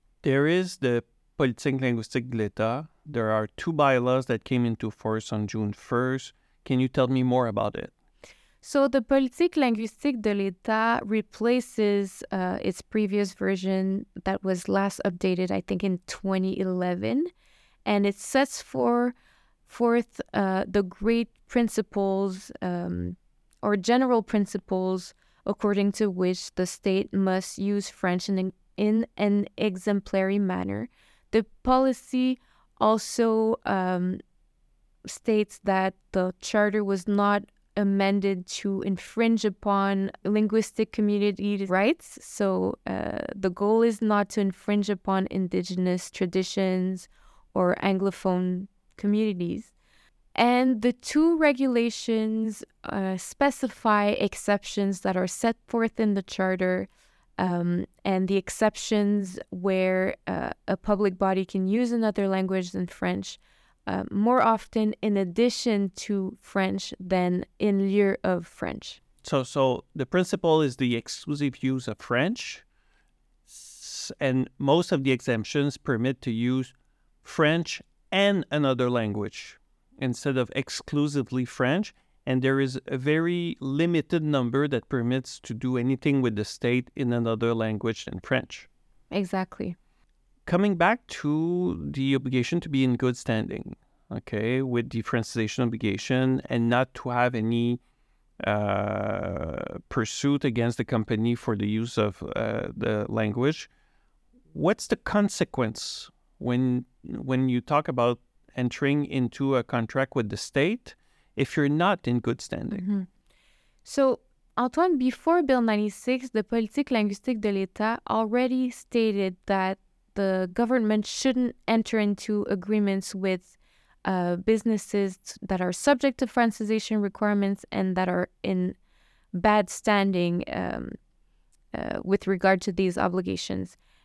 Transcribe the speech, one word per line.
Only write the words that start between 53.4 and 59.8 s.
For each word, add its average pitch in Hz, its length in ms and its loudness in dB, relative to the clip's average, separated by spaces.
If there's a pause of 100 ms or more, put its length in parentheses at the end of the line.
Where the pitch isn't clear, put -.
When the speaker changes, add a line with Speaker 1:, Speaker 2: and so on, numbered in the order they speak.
Speaker 2:
exceptions 202 960 -2
that 190 140 0
are 185 120 0
set - 280 -2 (120)
forth 226 320 -2
in 208 140 2
the 196 80 -2
charter, 185 640 -2 (500)
um, 175 480 0 (180)
and 190 240 0
the 196 80 2
exceptions 208 1000 0 (100)
where, 185 640 0 (120)